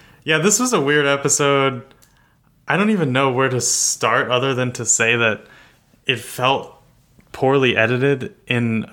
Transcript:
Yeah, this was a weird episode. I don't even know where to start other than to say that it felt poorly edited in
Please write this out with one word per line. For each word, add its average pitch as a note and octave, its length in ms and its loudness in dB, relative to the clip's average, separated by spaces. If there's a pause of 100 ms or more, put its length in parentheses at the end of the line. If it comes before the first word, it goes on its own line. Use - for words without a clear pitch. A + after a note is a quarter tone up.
(240)
Yeah, D#3 140 0
this F#3+ 220 2
was B3 120 -2
a F#3+ 80 2
weird C#3+ 260 2
episode. C#3 760 0 (840)
I D3 80 0
don't G#3 140 0
even E3 220 0
know C3+ 200 2
where C3 160 0
to B2 120 -2
start A#2 720 -2
other B2+ 240 0
than B2 180 -4
to A#2+ 140 -10
say A#2 300 2
that A2 280 0 (640)
it B2 140 -2
felt - 520 -2 (600)
poorly C3 440 2
edited B2+ 560 0 (140)
in A#2 460 -2